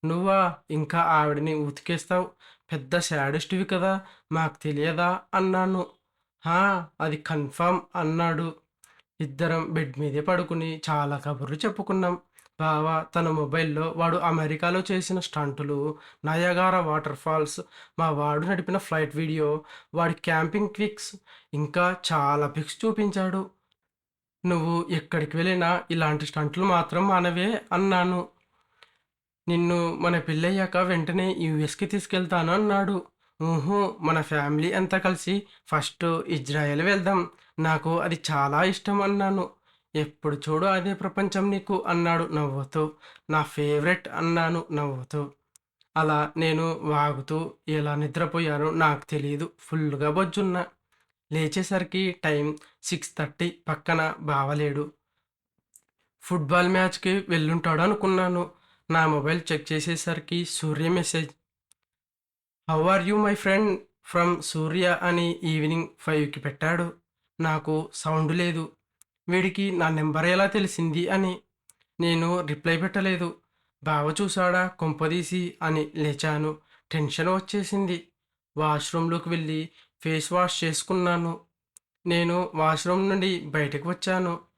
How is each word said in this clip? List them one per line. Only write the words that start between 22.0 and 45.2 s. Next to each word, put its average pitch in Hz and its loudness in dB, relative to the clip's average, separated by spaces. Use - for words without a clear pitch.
చాలా 147 2
పిక్స్ 147 -6
చూపించాడు. 196 0
"నువ్వు 170 2
ఎక్కడికి 156 -2
వెళ్ళినా 175 2
ఇలాంటి 151 0
స్టంట్లు 151 -2
మాత్రం 175 2
మానవే," 180 2
అన్నాను. 180 2
"నిన్ను 175 2
మన 175 2
పెళ్ళయ్యాక 180 0
వెంటనే 180 0
యూఎస్కి 156 -2
తీసుకెళ్తాను," 180 0
అన్నాడు. 196 2
"ఊహు, 165 0
మన 160 2
ఫ్యామిలీ 151 0
అంతా 190 0
కలిసి 185 0
ఫస్ట్ 156 -2
ఇజ్రాయెల్ 147 -2
వెళ్దాం, 190 2
నాకు 160 0
అది 165 -2
చాలా 143 2
ఇష్టం," 196 0
అన్నాను. 196 0
"ఎప్పుడు 147 -2
చూడు 156 0
అదే 190 2
ప్రపంచం 190 -2
నీకు," 196 -2
అన్నాడు 170 2
నవ్వుతూ. 143 -2
"నా 156 2
ఫేవరెట్," 147 0
అన్నాను 165 0
నవ్వుతూ. 143 -4